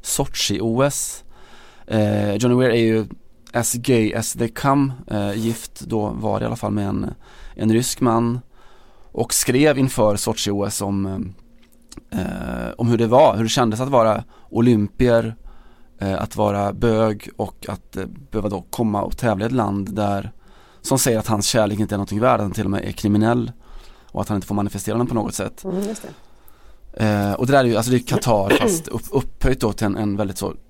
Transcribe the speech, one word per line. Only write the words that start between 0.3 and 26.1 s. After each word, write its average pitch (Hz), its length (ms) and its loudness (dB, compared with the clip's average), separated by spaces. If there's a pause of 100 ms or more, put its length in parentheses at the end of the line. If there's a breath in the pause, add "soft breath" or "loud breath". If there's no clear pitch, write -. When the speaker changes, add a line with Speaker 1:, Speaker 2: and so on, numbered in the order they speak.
Speaker 1:
O 113 220 0
S. - 400 -4 (640 soft breath)
Eh, 104 480 2
Johnny 123 200 4
Weir 127 140 4
är 117 160 4
ju 110 200 2 (480)
as 120 200 0
gay 117 400 2
as 113 200 -4
they 117 160 -2
come, 139 420 2 (160)
eh, 101 260 -2
gift 113 480 -4
då 104 280 -2
var 107 300 -2
det 117 40 -4
i 117 40 -2
alla 117 80 -4
fall 104 160 -4
med 104 160 -2
en, 101 260 -4 (420 soft breath)
en 110 180 0
rysk 120 280 0
man, 117 380 2 (720 soft breath)
och - 220 -4
skrev 143 440 4
inför 120 380 2
Sochi 104 360 -2
O 101 140 -2
S 104 160 -6
om, 98 240 -2 (1040)
eh, - 680 -6
om 120 100 0
hur 117 100 4
det 113 100 4
var, 123 280 6
hur 110 80 0
det 110 60 0
kändes 113 300 2
att 131 100 -4
vara 113 340 4 (260 soft breath)
olympier, 117 880 2 (640 soft breath)
eh, 95 220 -2
att - 140 -6
vara 101 380 0
bög 110 640 0
och - 320 -8
att, - 280 -10
eh, 95 80 -6 (260)
behöva 98 180 -2
då 95 200 -4
komma 107 320 -2
och - 160 -4
tävla 107 280 0
i - 20 -2
ett 123 60 -2
land 101 420 -2
där, 101 360 -2 (500 soft breath)
som 131 180 2
säger 113 200 4
att - 80 -4
hans 104 180 0
kärlek 107 340 2
inte 107 160 0
är - 20 -2
någonting 98 220 -4
värd, 123 160 4
att 104 60 -2
han 98 100 -2
till 104 140 -4
och 95 60 -2
med 101 140 -4
är 104 60 -6
kriminell 113 600 2 (600 soft breath)
och - 100 -6
att 98 80 -4
han 107 60 -2
inte 95 120 -4
får 101 80 -4
manifestera 101 420 -4
den 123 100 0
på 127 80 -6
något 110 200 -2
sätt. - 280 -8
Speaker 2:
Mm, 185 140 -6
just 208 240 -6 (920 soft breath)